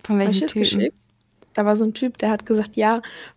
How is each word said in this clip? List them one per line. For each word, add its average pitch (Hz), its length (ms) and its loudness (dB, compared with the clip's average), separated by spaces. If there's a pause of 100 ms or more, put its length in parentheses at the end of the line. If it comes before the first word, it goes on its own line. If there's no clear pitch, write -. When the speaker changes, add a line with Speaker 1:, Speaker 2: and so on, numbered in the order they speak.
Speaker 1:
Von 208 140 0
Speaker 2:
Hab 196 100 2
Speaker 1:
welchem 214 40 2
Speaker 2:
ich 190 100 2
das 214 120 -2
Speaker 1:
Typen? 214 100 0 (160)
Speaker 2:
geschickt? 214 160 0 (600)
Da 208 100 0
war 208 100 4
so 220 80 2
ein 214 100 0
Typ, 254 260 -4
der 214 100 0
hat 214 160 -2
gesagt, 214 320 0
"Ja, 220 240 2 (360)